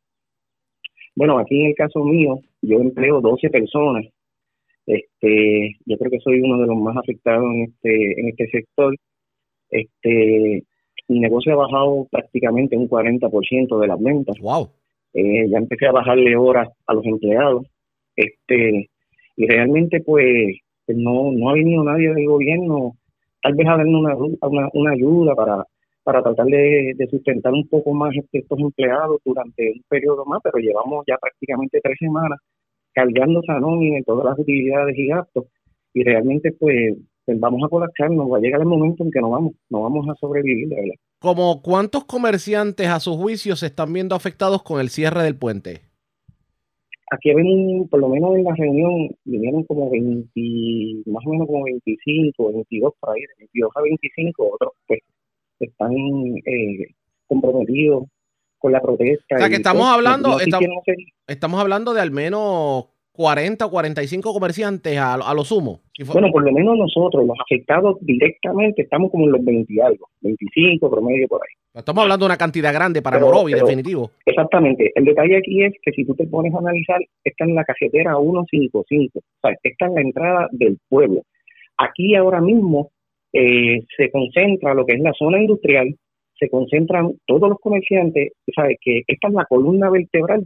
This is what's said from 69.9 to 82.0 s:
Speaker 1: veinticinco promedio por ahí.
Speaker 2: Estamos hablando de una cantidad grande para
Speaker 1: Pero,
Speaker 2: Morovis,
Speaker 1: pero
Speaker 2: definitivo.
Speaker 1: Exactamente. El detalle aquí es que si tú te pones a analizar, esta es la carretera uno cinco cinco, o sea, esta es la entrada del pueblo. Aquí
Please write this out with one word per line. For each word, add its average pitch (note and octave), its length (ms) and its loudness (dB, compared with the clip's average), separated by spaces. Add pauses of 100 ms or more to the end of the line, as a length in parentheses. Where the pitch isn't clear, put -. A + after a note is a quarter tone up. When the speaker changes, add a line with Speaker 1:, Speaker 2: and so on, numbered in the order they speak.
Speaker 1:
veinticinco C#3+ 720 0
promedio B2 360 0
por - 160 -4
ahí. - 120 -14 (180)
Speaker 2:
Estamos D#3 300 -2
hablando G3 220 2
de F#3+ 60 4
una F3 60 0
cantidad D3+ 380 0
grande E3 260 0
para C3 180 0
Speaker 1:
Pero, C#3 100 6
Speaker 2:
Morovis, D#3 260 4
Speaker 1:
pero B2 120 4
Speaker 2:
definitivo. C3 440 -2 (160)
Speaker 1:
Exactamente. D#3 680 2
El C#3 100 2
detalle D3+ 320 4
aquí F#3+ 260 0
es G3+ 100 2 (100)
que - 100 -2
si C#3 120 -4
tú E3 100 -4
te D#3+ 120 -2
pones D#3+ 260 -2
a F3 60 -4
analizar, F3 400 -2 (240)
esta - 220 -4
es E3 80 2
la D#3+ 120 0
carretera D3 540 0
uno E3+ 320 0
cinco C3 380 0
cinco, C#3+ 320 0
o - 200 -18
sea, - 220 0
esta D3+ 240 -2
es F3+ 60 -2
la E3 80 0
entrada E3+ 500 0
del A2+ 280 0 (100)
pueblo. C3 340 2 (560)
Aquí F#3 380 0